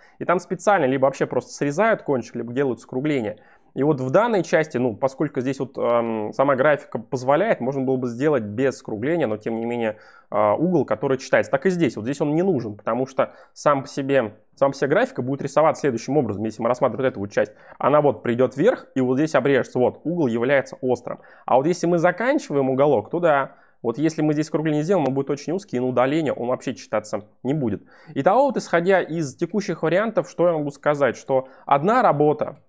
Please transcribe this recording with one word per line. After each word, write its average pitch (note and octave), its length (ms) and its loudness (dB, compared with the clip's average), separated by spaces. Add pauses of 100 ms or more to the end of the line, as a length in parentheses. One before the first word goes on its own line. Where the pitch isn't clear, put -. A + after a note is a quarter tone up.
(180)
И - 80 -8
там F3+ 140 2
специально F#3 460 0
либо C3 200 2
вообще C#3 220 0
просто B2+ 240 -4
срезают E3+ 500 0
кончик, B2+ 340 -4
либо A#2 160 -8
делают B2 300 -2
скругление. C3 560 -2 (380)
И C3 80 0
вот D3 160 2
в C3 100 -4
данной G#3 320 2
части, D#3+ 360 0
ну, A#2+ 180 0
поскольку C3+ 460 -4
здесь C3+ 180 -4
вот, C3 180 -8
эм, A#2 540 0
сама C3+ 240 2
графика C#3 420 0
позволяет, C#3 600 0
можно C3+ 220 -4
было C3 160 0
бы B2 100 -4
сделать B2 360 0
без A2+ 340 -2
скругления, C3 500 -2
но A2 80 -2
тем A2+ 240 -6
не A2+ 60 -4
менее, A#2 320 -2 (340)
э, G#2+ 260 4
угол, D#3 280 2
который C3+ 320 -2
читается. A#2+ 340 0
Так - 140 -2
и F#3+ 40 4
здесь, E3 280 0
вот G#2+ 80 -8
здесь C3+ 160 -4
он D3 140 0
не E3 60 2
нужен, A#2 360 -2
потому A#2 280 -2
что - 280 -2 (180)
сам C#3+ 300 0
по C3 80 -14
себе, C3+ 460 0 (200)
сам C#3 160 2
по C3+ 60 -12
себе D3 100 0
графика F3+ 340 0
будет C3+ 200 -4
рисоваться C#3+ 400 2
следующим C3 340 -2
образом, G#2+ 300 0
если A2 160 -6
мы A2+ 80 2
рассматриваем B2+ 340 0
вот C3 80 2
эту A2+ 80 -10
вот G2+ 140 -6
часть. A2 180 0 (260)
Она C#3+ 220 4
вот C#3+ 240 2
придет A#2+ 320 0
вверх, G3+ 400 0
и C3 60 2
вот B2+ 160 2
здесь D#3 180 0
обрежется, B2+ 420 2
вот, B2 280 2
угол D#3+ 220 0
является B2 500 0
острым. - 420 -4 (260)
А - 120 4
вот C#3 100 4
если F3 180 0
мы F3 120 2
заканчиваем F3 720 0
уголок, C3+ 400 2
то E3 100 -4
да, D3+ 360 0 (260)
вот A#2 180 -4
если D#3 240 0
мы D3+ 100 2
здесь D3+ 140 -2
скругление D3+ 340 -2
сделаем, D#3+ 280 0
он - 40 -2
будет C#3 160 -2
очень C#3+ 240 -4
узкий, F#3 240 -6
и - 20 0
на B2 60 0
удаление B2+ 480 0
он A#2+ 140 -6
вообще B2 260 -4
читаться - 540 -6 (160)
не B2 100 -2
будет. A#2+ 300 -4 (320)
Итого, G3+ 320 2
вот B3 100 -2
исходя F3+ 420 2
из D#3 360 -4
текущих F#3 480 -4
вариантов, F3 440 0
что E3+ 200 0
я F3 60 2
могу D3 180 -4
сказать, C#3 440 0
что C3 340 -2 (180)
одна F#3+ 340 4
работа D3+ 540 2 (140)